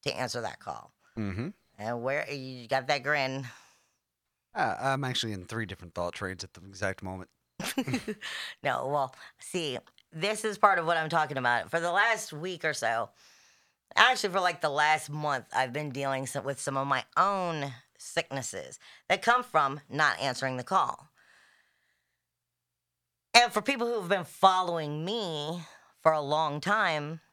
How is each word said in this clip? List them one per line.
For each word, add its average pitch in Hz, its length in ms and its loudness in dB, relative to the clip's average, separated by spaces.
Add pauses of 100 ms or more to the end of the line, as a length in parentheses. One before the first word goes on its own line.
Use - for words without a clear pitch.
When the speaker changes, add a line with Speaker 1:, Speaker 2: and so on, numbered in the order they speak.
Speaker 1:
to - 120 -2
answer 123 260 -4
that - 180 -8
call. - 320 -12 (260)
Speaker 2:
Mm-hmm. 104 300 -4 (300)
Speaker 1:
And 117 240 -6
where, 131 280 -2
you 131 380 -12
got 131 180 0
that 143 160 2
grin. 135 440 0 (1080)
Speaker 2:
Uh, 143 260 0
I'm 135 240 0
actually 117 280 -2
in 92 120 -8
three 113 220 -4
different 92 280 -12
thought 87 200 -2
trains 92 280 -6
at 92 120 -16
the 85 100 -20
exact 95 380 -4
moment. 92 260 -8 (320)
<laughs> - 160 -4
Speaker 1:
<laughs> 220 400 -2 (460)
No, 127 260 -2
well, 139 260 0 (240)
see, 156 400 -6 (340)
this 208 320 -4
is 208 140 -2
part 196 200 8
of 160 80 -2
what 170 100 4
I'm 160 120 0
talking 151 280 2
about. 120 340 2
For 165 100 0
the 170 120 0
last 208 400 2
week 165 320 -8
or 156 100 0
so, 113 360 -2 (840)
actually 220 360 6
for, 196 80 2
like, 175 200 2
the 151 100 2
last 151 400 2
month, 147 440 -2
I've 127 180 2
been 147 180 -4
dealing 135 360 -2
so-, 139 160 -6
with 135 180 -4
some 135 160 -4
of 135 100 0
my 135 180 0 (120)
own 170 560 0 (260)
sicknesses 107 800 -6 (300)
that 190 140 2
come 240 200 4
from 143 380 2 (100)
not 139 300 2
answering 131 360 -2
the 123 80 -6
call. - 440 0 (2250)
And 240 180 8
for 214 100 0
people 247 240 0
who 233 140 0
have 175 80 -8
been 185 160 2
following 170 800 2
me 175 560 -4 (420)
for 160 100 6
a 156 80 2
long 147 400 0
time 165 600 0 (120)